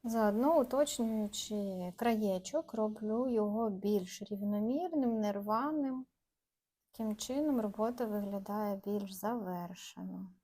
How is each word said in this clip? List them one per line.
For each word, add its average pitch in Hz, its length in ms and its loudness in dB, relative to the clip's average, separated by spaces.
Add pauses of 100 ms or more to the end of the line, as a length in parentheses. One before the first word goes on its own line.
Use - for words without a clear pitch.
Заодно 226 560 4
уточнюючи 214 1400 0
краєчок, 214 800 0
роблю 220 540 0
його 220 420 2
більш 196 520 0
рівномірним, 226 1000 0
нерваним. 254 840 0 (880)
Таким 214 240 -4
чином 269 460 0
робота 226 440 0
виглядає 202 800 -2
більш 202 280 -2
завершено. 185 1160 -6 (120)